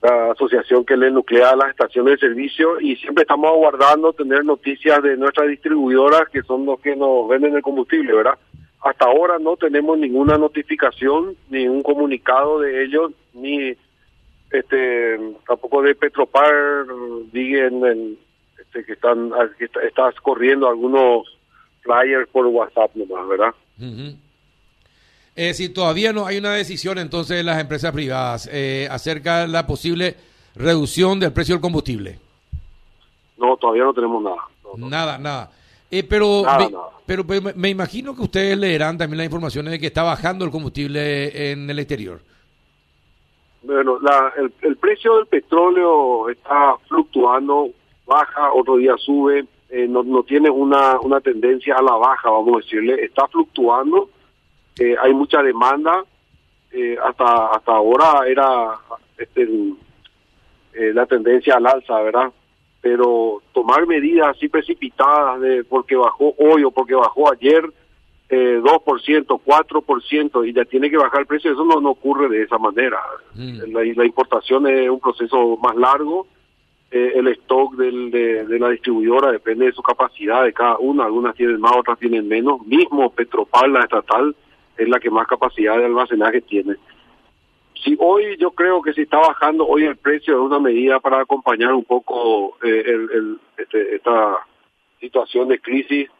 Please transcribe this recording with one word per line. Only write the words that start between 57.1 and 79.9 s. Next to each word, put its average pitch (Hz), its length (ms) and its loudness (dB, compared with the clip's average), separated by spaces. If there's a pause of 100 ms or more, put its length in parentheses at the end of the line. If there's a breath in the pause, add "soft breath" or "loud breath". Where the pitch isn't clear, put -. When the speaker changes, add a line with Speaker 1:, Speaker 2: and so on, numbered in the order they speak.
Speaker 1:
hasta 110 240 0
ahora 131 540 4
era, 127 520 0 (400)
este, 123 240 -2
el, 107 320 -2 (960)
eh, 113 220 -2
la 123 100 2
tendencia 123 520 2
al 120 100 2
alza, 127 340 0
¿verdad? 123 320 0 (480)
Pero 120 600 0 (100)
tomar 131 340 2
medidas 160 420 2
así 147 200 -4
precipitadas 143 920 0
de 131 240 0
porque 131 320 -2
bajó 127 420 2
hoy 151 260 6
o 131 60 2
porque 127 240 -2
bajó 131 360 2
ayer, 151 400 2 (600)
eh, 123 340 2
dos 156 180 6
por 131 200 -2
ciento, 143 420 0
cuatro 151 380 2
por 127 200 -2
ciento, 147 440 -2
y 120 80 -6
ya 123 100 2
tiene 131 240 -2
que 147 80 0
bajar 139 240 2
el 135 60 -4
precio, 151 260 -2
eso 139 120 -2
no, 165 160 4
no 143 100 0
ocurre 139 400 -2
de 107 140 0
esa 113 120 -4
manera. 110 460 -2 (320)
Speaker 2:
Mm. 113 380 -14
Speaker 1:
La, 113 120 -2
la 117 220 0
importación 127 600 0
es 131 220 2
un 127 120 -2
proceso 120 580 0
más 120 180 0
largo, 151 500 0 (640)
eh, 123 260 0
el 127 120 2
stock 131 460 0
del, 123 360 -4
de, 117 360 -2
de 113 120 -2
la 120 120 0
distribuidora 120 600 0
depende 113 360 -2
de 123 60 2
su 120 100 -12
capacidad 123 640 -2